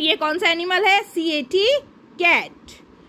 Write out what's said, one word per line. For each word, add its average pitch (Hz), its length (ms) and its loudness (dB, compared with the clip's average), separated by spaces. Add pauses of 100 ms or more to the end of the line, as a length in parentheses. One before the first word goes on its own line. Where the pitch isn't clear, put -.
ये 311 140 2
कौन 302 240 -2
सा 359 120 0
animal 359 340 -2
है? 403 180 4
सी 330 260 -4
ए 302 120 -2 (100)
टी, 392 160 2 (520)
cat। 302 640 -2 (280)